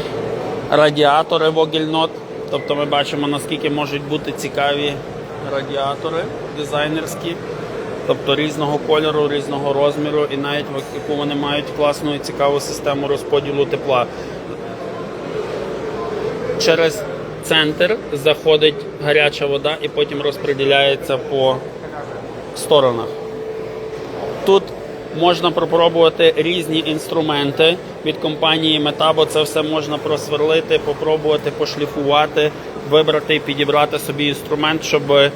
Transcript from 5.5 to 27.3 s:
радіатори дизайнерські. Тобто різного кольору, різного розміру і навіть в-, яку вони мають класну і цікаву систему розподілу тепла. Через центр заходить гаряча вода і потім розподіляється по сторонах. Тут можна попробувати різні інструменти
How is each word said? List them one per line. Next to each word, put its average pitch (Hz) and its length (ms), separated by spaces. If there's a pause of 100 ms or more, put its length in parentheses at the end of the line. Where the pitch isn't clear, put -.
радіатори 139 720 (340)
дизайнерські. 151 760 (680)
Тобто 139 280
різного 147 440
кольору, 151 500
різного 143 440
розміру 147 580
і 135 60
навіть 143 280
в-, 139 300
яку 147 240
вони 147 160
мають 143 300 (120)
класну 147 380
і 139 40
цікаву 139 420
систему 143 480
розподілу 139 560
тепла. 131 420 (2500)
Через 165 420 (460)
центр 160 480 (160)
заходить 151 600 (300)
гаряча 147 420
вода 139 360
і 147 60
потім 147 340
розподіляється 139 960
по 131 380 (1000)
сторонах. 127 500 (1400)
Тут 190 160 (560)
можна 170 320
попробувати 165 840
різні 160 500
інструменти 156 920 (280)